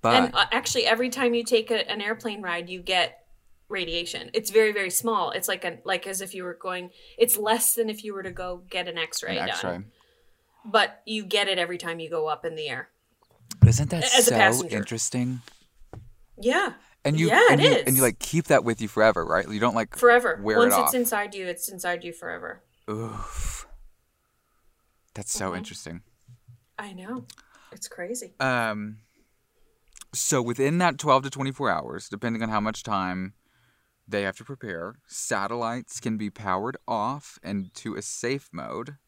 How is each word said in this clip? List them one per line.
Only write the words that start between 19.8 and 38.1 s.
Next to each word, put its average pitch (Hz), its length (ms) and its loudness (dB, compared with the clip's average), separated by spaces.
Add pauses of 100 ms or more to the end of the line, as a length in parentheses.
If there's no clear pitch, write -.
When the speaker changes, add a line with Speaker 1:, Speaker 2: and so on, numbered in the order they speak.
Speaker 2:
Forever. 240 440 6
Speaker 1:
wear 214 180 2
Speaker 2:
Once 240 160 6
Speaker 1:
it - 80 6
Speaker 2:
it's - 80 2
Speaker 1:
off. - 40 -2
Speaker 2:
inside 208 400 -2
you, 190 140 -8
it's 175 200 -8
inside 175 360 -6
you 170 80 -10
forever. - 500 -12 (260)
Speaker 1:
Oof. - 800 -8 (1500)
That's - 180 -8
so 98 140 -4
Speaker 2:
Mm-hmm. 90 100 -4
Speaker 1:
interesting. - 460 -12 (760)
Speaker 2:
I 202 140 -14
know. 214 320 -12 (480)
It's - 160 -14
crazy. 190 500 -10
Speaker 1:
Um, 110 600 -2 (1120)
so - 300 0
within 135 340 0
that 175 220 2
twelve 135 240 4
to 139 80 -8
twenty-four 135 400 -4
hours, 78 400 -4
depending 113 320 -4
on 110 80 -2
how 107 100 0
much 107 220 -4
time 92 500 -4 (760)
they 101 180 -2
have 95 120 -2
to - 80 -18
prepare, 107 520 -10 (100)
satellites 117 920 -4
can 110 180 -4
be 104 100 -4
powered 104 480 -4 (100)
off 120 560 -6
and 98 340 -6
to - 200 -8
a 104 60 -8
safe - 500 -6